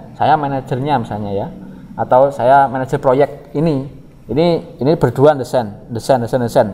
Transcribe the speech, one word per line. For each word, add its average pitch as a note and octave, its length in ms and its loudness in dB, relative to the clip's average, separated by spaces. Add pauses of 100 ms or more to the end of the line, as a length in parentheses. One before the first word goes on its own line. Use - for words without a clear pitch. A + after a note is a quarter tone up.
(160)
Saya C3+ 240 2
manajernya C#3 640 -4
misalnya G#2+ 320 -8
ya, G#2 140 -4 (520)
atau B2+ 320 4
saya C3+ 380 4
manajer C3 320 -4
proyek C#3 560 0
ini. C#3+ 320 -2 (360)
Ini, D#3+ 560 -2
ini C3 160 2
berdua C#3 400 4
desain, A2+ 540 -4
desain, A#2+ 260 0
desain, B2 240 -2
desain. A#2+ 320 2